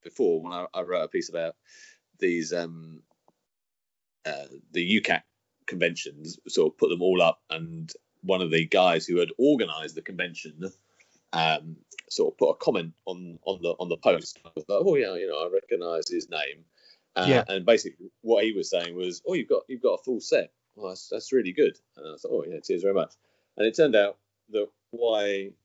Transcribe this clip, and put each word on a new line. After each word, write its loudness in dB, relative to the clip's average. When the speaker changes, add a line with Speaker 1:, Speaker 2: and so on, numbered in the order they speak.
Speaker 1:
before, 2
when -10
I, -6
I -4
wrote -2
a -8
piece -4
about -4
these, 0
um, -8
uh, -8
the 0
U 2
cat 0
conventions, -4
sort 2
of -20
put 4
them -2
all 4
up, 4
and -10
one 0
of -2
the 2
guys 4
who 0
had 2
organised 2
the -12
convention, -10
um, -2
sort 0
of -18
put 4
a 2
comment -2
on, -12
on -4
the, 0
on -4
the -2
post. 0
I -20
was -10
like, 2
"Oh 6
yeah, 0
you -4
know, -4
I -4
recognise -2
his -6
name." -8
Uh, 2
Speaker 2:
Yeah. 6
Speaker 1:
and -2
basically 2
what 4
he 0
was -4
saying -2
was, -6
"Oh, -2
you've -4
got, 2
you've -10
got 4
a -20
full -2
set. 0
Well, -8
that's, -14
that's -6
really 2
good." 2
And -16
I -12
thought, -8
"Oh 0
yeah, -8
cheers -2
very 2
much." 0
And 2
it 0
turned 4
out 4
that 0
why -2